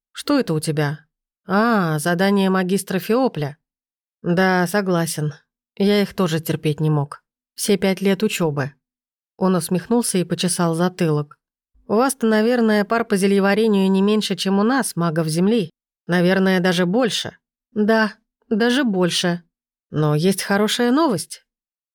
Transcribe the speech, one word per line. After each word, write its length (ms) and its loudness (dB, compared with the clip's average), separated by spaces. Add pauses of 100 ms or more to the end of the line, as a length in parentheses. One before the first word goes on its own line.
(120)
Что 280 -2
это 140 -2
у 60 0
тебя?» 460 -4 (420)
«А, 500 0
задание 520 0
магистра 500 -2
Феопля». 580 -2 (640)
«Да, 460 2
согласен. 640 -2 (440)
Я 240 2
их 120 -4
тоже 280 -2
терпеть 400 -4
не 80 0
мог. 340 -4 (320)
Все 220 0
пять 240 -2
лет 200 0
учебы». 520 -2 (640)
Он 180 2
усмехнулся 600 -2
и 80 0
почесал 500 -2
затылок. 640 -2 (500)
«У 80 -2
вас-то, 320 0
наверное, 560 2
пар 220 -2
по 100 -2
зельеварению 760 2
не 120 2
меньше, 340 0
чем 240 -2
у 40 2
нас, 340 -2
магов 300 0
Земли. 440 0 (380)
Наверное, 500 2
даже 280 0
больше». 500 -2 (340)
«Да, 440 0 (340)
даже 340 0
больше». 600 0 (480)
«Но 240 0
есть 260 0
хорошая 500 0
новость». 540 -2 (500)